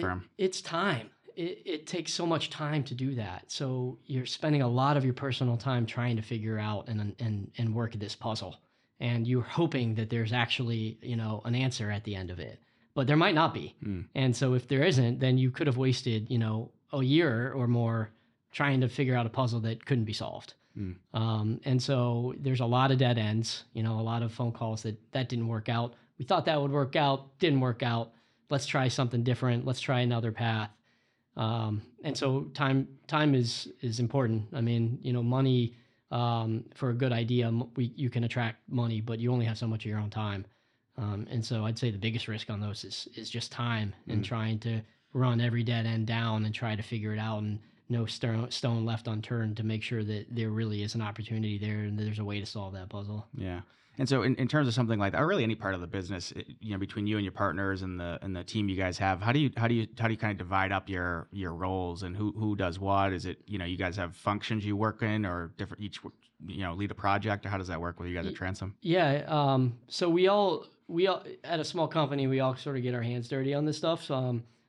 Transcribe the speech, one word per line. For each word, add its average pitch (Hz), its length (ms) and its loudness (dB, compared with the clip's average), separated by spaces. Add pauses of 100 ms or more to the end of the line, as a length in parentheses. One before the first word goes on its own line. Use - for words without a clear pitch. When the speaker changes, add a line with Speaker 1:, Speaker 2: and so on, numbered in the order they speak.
Speaker 1:
Yeah, 95 80 -2
Speaker 2:
firm? 92 280 -6
Speaker 1:
it's 190 220 0
time. 165 520 -2 (260)
It, 175 280 -6
it 156 220 -6
takes 170 240 -6
so 175 140 -2
much 165 240 0
time 151 360 -2
to 123 100 -6
do 131 200 -2
that. 98 360 -6
So 127 540 -4
you're 127 200 -2
spending 147 380 0
a 123 40 4
lot 135 300 4
of 135 80 2
your 127 80 4
personal 127 420 0
time 120 300 0
trying 120 320 -2
to 107 60 -2
figure 110 360 -4
out 107 300 -4
and, 104 300 -2
and, 104 380 -2
and 113 180 0
work 117 180 -2
this 101 220 -6
puzzle. 104 420 -6 (420)
And 120 280 0
you're 123 160 2
hoping 135 520 0
that 110 140 0
there's 117 240 0
actually, 117 680 0
you 120 140 -6
know, 110 300 -2
an 117 80 0
answer 123 380 0
at 104 140 -4
the 104 100 -4
end 92 160 -6
of 90 80 -8
it, 64 200 -12 (360)
but 139 100 2
there 147 120 6
might 175 180 6
not 156 180 4
be. 76 300 -8
Speaker 2:
Hmm. 95 180 -4 (140)
Speaker 1:
And 131 200 4
so 127 200 2
if 127 120 0
there 139 160 4
isn't, 127 360 4
then 131 180 6
you 127 140 4
could 156 160 0
have 123 100 4
wasted, 123 540 0
you 123 80 2
know, 110 320 0 (220)
a 135 100 0
year 131 500 4
or 123 140 0
more 113 420 2 (440)
trying 139 260 4
to 127 80 4
figure 127 280 2
out 120 100 4
a 113 40 -2
puzzle 120 300 2
that 113 260 -4
couldn't 117 200 2
be 104 80 -4
solved. - 400 -8 (240)
Speaker 2:
Hmm. 98 140 -4 (220)
Speaker 1:
Um, 110 520 0
and 127 180 2
so 123 560 2
there's 131 220 0
a 120 40 2
lot 127 260 4
of 131 60 6
dead 123 200 4
ends, 110 560 0
you 113 100 -2
know, 113 160 0
a - 20 0
lot 113 220 0
of 113 80 -2
phone 117 220 -2
calls 110 300 -4
that, 110 120 -4 (160)
"That 131 160 0
didn't 117 220 -2
work 113 180 -2
out. 120 280 0 (220)
We - 60 -8
thought 175 220 2
that 156 160 4
would 139 100 2
work 139 240 2
out, 139 440 2
didn't 147 200 6
work 127 240 2
out. 117 280 0 (380)
Let's 139 160 0
try 131 220 2
something 127 360 2
different. 123 420 2
Let's 127 160 -2
try 127 200 2
another 117 300 2
path." 110 380 -2 (680)
Um, 110 440 0 (220)
and 135 140 -2
so 139 260 2 (100)
time, 135 340 2 (200)
time 151 280 4
is, 120 320 0 (140)
is 117 180 -2
important. 113 540 2
I 117 80 -4
mean, 117 400 2
you 131 100 -2
know, 120 120 0
money, 123 520 2 (360)
um, 117 520 0 (100)
for 131 180 -2
a - 20 0
good 123 180 2
idea, 117 360 2
m-, 117 280 0
we, 123 200 0
you 135 140 -2
can 117 140 0
attract 117 340 -2 (120)
money, 117 320 0
but 113 180 -4
you 120 140 2
only 120 120 2
have 110 120 0
so 117 100 -2
much 110 160 -2
of 107 60 -4
your 104 100 0
own 104 100 -2
time. 101 360 -4 (520)
Um, 104 320 -4
and 113 160 -2
so 110 200 0
I'd 110 120 -2
say 120 140 0
the 101 60 -4
biggest 113 320 -2
risk 107 200 -6
on 104 120 -4
those 104 240 -6
is, - 300 -10
is 113 140 -10
just - 220 -6
time 110 420 -2 (140)
and 107 140 0
Speaker 2:
Mm. 98 40 -4
Speaker 1:
trying 110 340 -2
to 113 220 -2 (300)
run 123 300 2
every 117 220 2
dead 113 220 0
end 113 220 0
down 113 380 0
and 107 100 -2
try 113 200 -2
to 107 80 -4
figure 107 300 -4
it 107 60 -2
out, 110 240 -2
and 104 160 -4 (300)
no 117 160 2
sto-, 113 440 -2
stone 117 360 0
left 113 220 -4
unturned 110 500 -2
to 117 80 -4
make 110 180 -2
sure 110 220 -2
that 107 280 -4
there 113 180 0
really 107 320 0
is 104 120 -4
an 113 60 0
opportunity 107 560 -2
there 107 220 -2
and 104 200 -2
there's 107 200 -2
a 107 40 -2
way 101 160 -2
to 98 60 -4
solve 98 280 -8
that 92 160 -10
puzzle. 104 380 -8 (100)
Speaker 2:
Yeah. 90 240 -6 (360)
And 127 120 0
so 123 140 4
in, 123 120 4
in 123 140 0
terms 147 180 4
of 113 60 2
something 113 260 2
like 98 140 2
that, 80 80 2
or 151 60 4
really 185 160 2
any 110 120 2
part 101 180 -2
of 92 60 -4
the 87 80 -8
business, 92 460 -6
it, - 140 -10 (120)
you 107 120 -8
know, 98 60 -2
between 101 300 -4
you 107 80 0
and 104 80 0
your 92 80 -2
partners 98 500 -2
and 92 160 -6
the, 87 240 -6
and 92 140 -6
the 87 80 -8
team 104 240 -2
you 95 80 0
guys 92 220 0
have, 95 240 0
how 113 100 2
do 143 80 4
you, 143 160 4
how 113 140 2
do 120 60 4
you, 110 120 2 (100)
how 113 100 0
do 113 60 0
you 107 40 -2
kind 107 140 -2
of 98 60 -4
divide 95 360 0
up 95 160 -2
your, 87 420 -4
your 92 220 -6
roles 90 500 -4
and 90 140 -8
who, 104 200 -2
who 107 200 0
does 92 200 -2
what? 98 360 2
Is 87 120 -4
it, 90 200 -6
you 101 120 -8
know, 92 60 -4
you 90 140 -4
guys 92 180 -2
have 90 200 -4
functions 104 500 -2
you 104 100 0
work 107 260 0
in, 107 240 0
or 87 320 -4
different, 101 240 -8
each, 101 180 -10 (460)
you 95 180 -6
know, 87 100 -2
lead 98 180 -2
a - 40 -8
project, 101 500 0
or 98 40 -6
how 101 80 -2
does 90 120 -4
that 82 100 -4
work 85 180 -4
with 90 120 -6
you 87 60 -4
guys 85 100 -2
at 95 80 -4
Speaker 1:
Y-, - 40 -10
Speaker 2:
Transom? 95 440 -4
Speaker 1:
yeah. 160 480 2
Um, 135 480 2 (100)
so 180 220 0
we 180 180 6
all, 196 380 4 (240)
we 175 180 4
all, 180 160 0 (220)
at 156 160 0
a 143 40 -2
small 165 220 0
company, 143 400 2
we 131 140 4
all 131 160 2
sort 143 180 -6
of 123 80 -2
get 123 120 0
our 120 60 -2
hands 120 280 -2
dirty 135 240 0
on 143 100 2
this 151 140 0
stuff. 165 260 0
So, 147 120 -2
um, 123 280 0 (260)